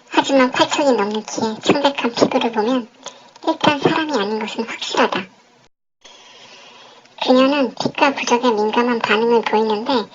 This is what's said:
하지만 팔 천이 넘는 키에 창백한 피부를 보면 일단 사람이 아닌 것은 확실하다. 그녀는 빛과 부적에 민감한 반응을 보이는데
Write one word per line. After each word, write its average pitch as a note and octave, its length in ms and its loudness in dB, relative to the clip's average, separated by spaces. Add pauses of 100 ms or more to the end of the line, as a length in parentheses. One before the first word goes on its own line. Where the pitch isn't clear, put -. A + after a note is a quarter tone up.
(100)
하지만 C4 400 2
팔 - 180 0
천이 C#4+ 240 2
넘는 G#3+ 300 0
키에 A3 400 -4
창백한 C#4 520 0
피부를 B3 360 0
보면 A3+ 380 -2 (580)
일단 D#4 320 0
사람이 D#4+ 340 0
아닌 G#3+ 280 -2
것은 A3 260 -6
확실하다. - 560 -2 (2000)
그녀는 C4+ 580 2
빛과 - 340 0
부적에 A#3+ 360 0
민감한 A3+ 480 0
반응을 A3+ 440 2
보이는데 A3 500 0 (220)